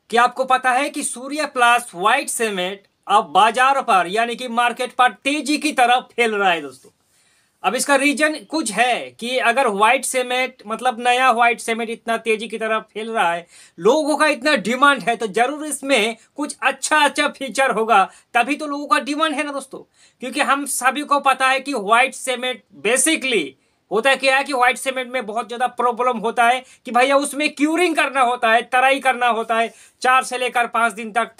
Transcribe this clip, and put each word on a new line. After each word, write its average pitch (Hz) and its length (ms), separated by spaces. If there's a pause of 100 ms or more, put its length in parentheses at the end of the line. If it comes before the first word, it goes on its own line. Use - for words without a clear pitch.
क्या 233 140
आपको 247 200
पता 254 280
है 277 180
कि 285 140
सूर्य 277 420
प्लस 240 500
व्हाइट 240 340
सीमेंट 196 500 (280)
अब 196 180
बाजार 233 560
पर 190 260
यानी 233 280
कि 254 120
मार्केट 240 460
पर 254 180
तेजी 285 460
की 294 140
तरफ 247 440
फैल 226 200
रहा 196 160
है 165 100
दोस्तों? 131 280 (720)
अब 190 120
इसका 285 200
रीजन 285 400 (140)
कुछ 240 220
है 190 480
कि 247 180
अगर 233 300
व्हाइट 220 380
सीमेंट 254 640
मतलब 226 320
नया 247 320
व्हाइट 233 280
सीमेंट 226 300
इतना 226 280
तेजी 220 300
की 220 100
तरफ 220 360
फैल 226 180
रहा 185 220
है, 175 140 (320)
लोगों 285 380
का 302 100
इतना 285 280
डिमांड 254 460
है, 226 140
तो 226 120
जरूर 262 380
इसमें 254 520 (180)
कुछ 285 280
अच्छा 269 340
अच्छा 285 300
फीचर 269 440
होगा, 214 320 (300)
तभी 240 220
तो 302 120
लोगों 285 200
का 294 120
डिमांड 302 360
है 302 80
ना 294 80
दोस्तों। 269 280 (420)
क्योंकि 254 200
हम 269 240
सभी 254 360
को 277 180
पता 262 280
है 262 120
कि 269 140
व्हाइट 226 400
सीमेंट 247 500 (240)
basically 254 580 (460)
होता 226 180
है 269 60
क्या 269 220
है 277 60
कि 277 100
व्हाइट 247 240
सीमेंट 254 340
में 247 140
बहुत 214 220
ज़्यादा 240 200
प्रॉब्लम 240 500
होता 226 260
है 254 200 (220)
कि 247 60
भैया 262 260
उसमें 285 380
क्यूरिंग 320 400
करना 277 260
होता 240 300
है, 240 100
तराई 262 380
करना 247 280
होता 226 280
है, 226 180 (280)
चार 254 220
से 254 140
लेकर 240 300
पाँच 226 260
दिन 220 180
तक 220 280